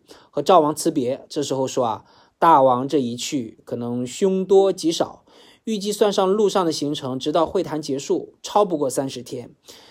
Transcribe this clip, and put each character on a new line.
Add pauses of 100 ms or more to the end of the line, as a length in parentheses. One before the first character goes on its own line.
(300)
和
赵
王
辞
别。
这
时
候
说
啊， (340)
大
王
这
一
去，
可
能
凶
多
吉
少， (400)
预
计
算
上
路
上
的
行
程，
直
到
会
谈
结
束， (100)
超
不
过
三
十
天。 (360)